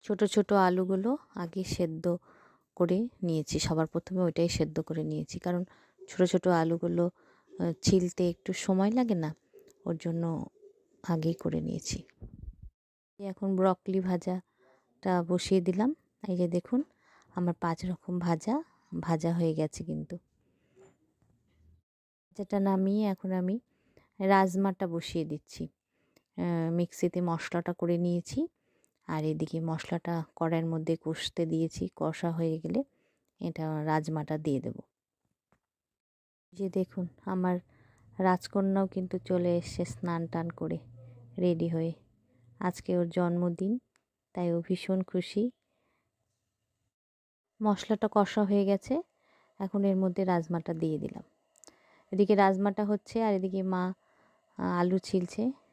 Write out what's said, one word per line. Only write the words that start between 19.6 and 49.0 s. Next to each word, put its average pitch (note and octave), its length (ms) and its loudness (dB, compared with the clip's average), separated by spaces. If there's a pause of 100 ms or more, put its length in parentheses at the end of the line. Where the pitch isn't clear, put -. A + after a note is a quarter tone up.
কিন্তু। D#3 320 -8 (2000)
ভাজাটা G3+ 380 -4
নামিয়ে G3 460 2
এখন F#3+ 260 -2
আমি F#3 260 0 (600)
রাজমাটা F#3+ 680 4
বসিয়ে E3 380 -4
দিচ্ছি। D#3 440 -10 (680)
আহ, E3+ 360 0
মিক্সিতে F3 480 0
মশলাটা E3+ 520 -2
করে E3+ 260 0
নিয়েছি, F3 500 -2 (580)
আর D#3 180 -4
এদিকে D#3 360 -2
মশলাটা E3 640 -4 (120)
কড়াইয়ের E3 300 0
মধ্যে E3 380 0
কষতে E3 420 -4
দিয়েছি। D#3+ 500 -2
কষা E3 340 -2
হয়ে E3 280 0
গেলে F3 260 -2 (560)
এটা D#3 440 -4
রাজমাটা D#3 540 0
দিয়ে D3 220 -2
দেব। - 140 -8 (1800)
যে F#3 180 -4
দেখুন, F#3 360 -2 (180)
আমার F#3 340 0 (600)
রাজকন্যাও F#3+ 680 2
কিন্তু F#3 320 -6
চলে F3 380 2
এসছে F3 280 -2
স্নান E3+ 420 -4
টান E3+ 240 -4
করে, E3 280 -6 (600)
রেডি E3+ 300 2
হয়ে। E3 240 -2 (680)
আজকে F3+ 380 -2
ওর F3 120 2
জন্মদিন, F3 680 0 (540)
তাই F3 200 -2
ও E3+ 160 0
ভীষণ F#3 340 0
খুশি। G3+ 480 -2 (2000)
মশলাটা G#3+ 480 0
কষা G#3 340 4
হয়ে G3+ 200 4
গেছে, G3+ 380 0 (580)